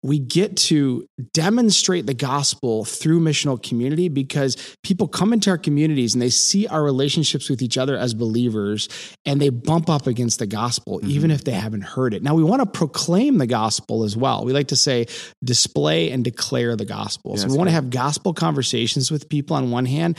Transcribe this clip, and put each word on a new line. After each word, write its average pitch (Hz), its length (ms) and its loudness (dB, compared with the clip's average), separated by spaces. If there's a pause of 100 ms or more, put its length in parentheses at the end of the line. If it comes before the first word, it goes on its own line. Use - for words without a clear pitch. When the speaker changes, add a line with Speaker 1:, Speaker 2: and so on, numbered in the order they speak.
Speaker 1:
we 143 160 0
get 175 360 0
to 139 480 2 (300)
demonstrate 185 720 2
the 131 80 -2
gospel 127 680 -2
through 156 340 0
missional 147 420 0
community 143 480 0
because 135 480 -2 (280)
people 180 240 0
come 202 240 0
into 208 180 2
our 175 80 2
communities 147 560 2
and 123 80 2
they 123 80 2
see 196 380 2
our 156 160 0
relationships 143 680 0
with 127 100 -2
each 123 160 -2
other 135 200 0
as 117 180 -2
believers 110 760 0 (380)
and 143 160 0
they 143 60 4
bump 156 420 0
up 147 160 0
against 120 320 0
the 113 80 -2
gospel, 107 540 -4
Speaker 2:
Mm-hmm. 135 100 -2
Speaker 1:
even 147 220 2
if 139 100 0
they 135 80 -2
haven't 107 320 -4
heard 123 320 0
it. 95 80 -6
Now, 143 140 2
we 160 80 6
wanna 240 200 4
proclaim 202 760 2
the 131 100 4
gospel 110 560 0
as 104 120 -2
well. 123 280 0
We 127 80 0
like 139 160 0
to 139 80 0
say, 123 300 2 (380)
"Display 151 680 2
and 123 120 -2
declare 120 520 -2
the 107 100 -6
gospel." 104 460 -8
Speaker 2:
Yeah, - 60 -4
Speaker 1:
So - 40 -2
Speaker 2:
that's 131 120 0
Speaker 1:
we 139 40 2
wanna 180 120 2
Speaker 2:
good. 165 40 4
Speaker 1:
have 135 160 0
gospel 139 440 -2
conversations 135 760 0
with 151 180 -4
people 151 280 -2
on 127 160 0
one 123 140 0
hand, 160 320 0